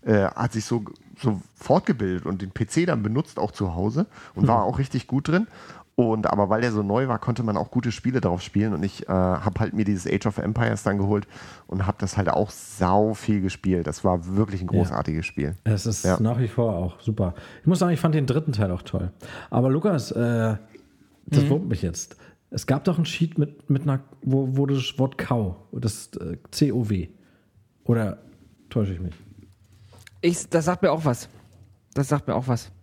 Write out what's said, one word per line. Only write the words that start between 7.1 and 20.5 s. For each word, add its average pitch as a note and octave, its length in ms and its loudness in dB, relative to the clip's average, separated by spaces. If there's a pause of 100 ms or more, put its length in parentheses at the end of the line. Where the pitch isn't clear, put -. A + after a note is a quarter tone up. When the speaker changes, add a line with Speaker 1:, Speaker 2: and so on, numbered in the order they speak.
Speaker 1:
konnte B2 240 -2
man G#2+ 140 0
auch - 160 -4
gute B2 180 0
Spiele B2+ 300 -2
drauf F2 200 0
spielen G#2 320 0
und E2 120 -2
ich, - 240 -6
äh, - 40 -2
hab F#2 460 2
halt A2 160 -2
mir G#2+ 100 0
dieses F#2+ 220 -2
Age - 200 0
of G#2 120 -2
Empires A2 460 0
dann G2+ 120 2
geholt G2+ 300 0 (400)
und F#2+ 220 -2
hab G2+ 100 -2
das - 180 -4
halt F#2+ 120 2
auch G2 240 0
sau G2+ 640 0
viel G#2 260 -2
gespielt. F2+ 480 -2
Das - 160 -8
war F2+ 320 0
wirklich G2+ 240 0
ein F2+ 100 -4
Speaker 2:
Ja. F#2+ 80 2
Speaker 1:
großartiges E2 480 -2
Spiel. C#2+ 380 -4
Speaker 2:
Es G#2+ 220 0
ist A2 180 -4
Speaker 1:
Ja. F#2 160 4
Speaker 2:
nach A2 180 2
wie B2 80 0
vor A2 300 -2
auch F#2 240 -4
super. G2+ 340 -2 (280)
Ich - 40 0
muss F3 140 4
sagen, F3 120 2
ich D#3 60 0
fand D#3+ 160 2
den C#3+ 120 2
dritten C#3 260 0
Teil G2+ 180 2
auch F2 120 -4
toll. F2+ 280 -4 (400)
Aber B2+ 200 2
Lukas, D#3 420 0
äh, A2+ 440 0 (680)